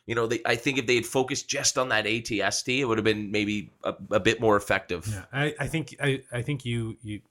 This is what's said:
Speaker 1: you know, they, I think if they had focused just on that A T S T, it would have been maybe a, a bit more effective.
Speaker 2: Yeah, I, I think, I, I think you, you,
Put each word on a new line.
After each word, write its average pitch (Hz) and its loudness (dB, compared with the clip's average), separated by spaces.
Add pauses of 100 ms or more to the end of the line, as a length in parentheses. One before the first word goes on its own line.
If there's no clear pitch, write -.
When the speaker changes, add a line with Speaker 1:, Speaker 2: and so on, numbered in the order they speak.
Speaker 1:
you 113 -4
know, 117 2
they, 113 -2
I 120 2
think 131 0
if 123 0
they 123 6
had 117 2
focused 131 0
just 139 0
on 131 0
that 107 2
A 113 0
T 107 -2
S 98 0
T, 127 0
it 139 2
would 113 2
have 107 2
been 107 2
maybe 104 0 (140)
a, - -2 (180)
a - 4
bit 110 4
more 110 6
effective. 95 0
Speaker 2:
Yeah, 92 -6
I, 147 0
I 139 -4
think, 156 -4
I, 139 0 (100)
I 120 -4
think 143 -4
you, 117 -4
you, 104 -8 (120)